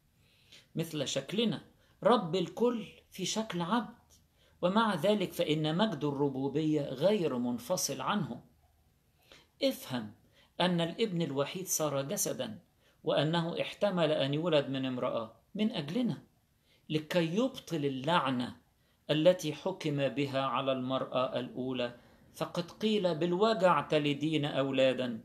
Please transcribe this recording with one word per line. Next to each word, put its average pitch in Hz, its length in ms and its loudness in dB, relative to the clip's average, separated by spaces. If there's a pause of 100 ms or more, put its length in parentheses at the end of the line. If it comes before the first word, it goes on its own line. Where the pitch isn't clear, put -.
(760)
مثل 151 320 -4
شكلنا، 185 520 -2 (420)
رب 185 340 4
الكل 220 500 0 (240)
في 185 140 -8
شكل 196 360 -4
عبد، 214 360 -2 (640)
ومع 202 320 2
ذلك 185 380 2
فإن 156 440 0
مجد 175 280 0
الربوبية 143 800 0
غير 151 560 0
منفصل 123 640 -2
عنه. 170 420 -2 (1200)
افهم 123 500 -4 (480)
أن 175 200 2
الابن 170 420 -2
الوحيد 139 440 -2
صار 139 360 -2
جسدا، 123 560 -4 (460)
وأنه 165 560 0
احتمل 175 520 0
أن 143 220 0
يولد 151 340 2
من 131 180 -4
امرأة 123 460 -4 (220)
من 214 180 0
أجلنا، 180 500 -2 (640)
لكي 160 480 0
يبطل 175 480 -2
اللعنة 131 720 0 (540)
التي 156 420 4
حكم 147 560 -2
بها 135 320 -2
على 135 320 0
المرأة 127 640 -2
الأولى، 123 560 -4 (400)
فقد 170 360 -6
قيل: 202 440 2
"بالوجع 175 640 4
تلدين 147 640 2
أولادا"، 131 800 2